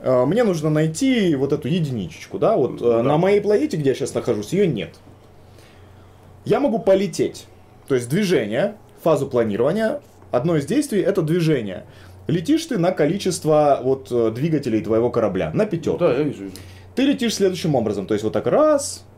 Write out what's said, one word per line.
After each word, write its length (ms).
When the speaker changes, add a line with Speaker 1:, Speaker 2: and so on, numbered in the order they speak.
Speaker 1:
А, 220
мне 200
нужно 260
найти 640
вот 180
эту 140
единичечку, 720
да? 180
Вот, 240
Speaker 2:
Ну 60
Speaker 1:
э, 120
Speaker 2:
да. 40
Speaker 1:
на 160
моей 220
планете, 360
где 140
я 60
сейчас 180
нахожусь, 380
ее 140
нет. 240
Я 160
могу 180
полететь. 680
То 80
есть 120
движение, 680
фазу 240
планирования. 760
Одно 260
из 100
действий — 420
это 140
движение. 640
Летишь 400
ты 100
на 160
количество 920
вот, 280
э, 200
двигателей 520
твоего 280
корабля, 440
на 100
пятерку. 360
Speaker 2:
Да, 120
я 120
вижу, 200
вижу. 120
Speaker 1:
Ты 100
летишь 320
следующим 380
образом, 320
то 60
есть 100
вот 120
так 120
раз, 600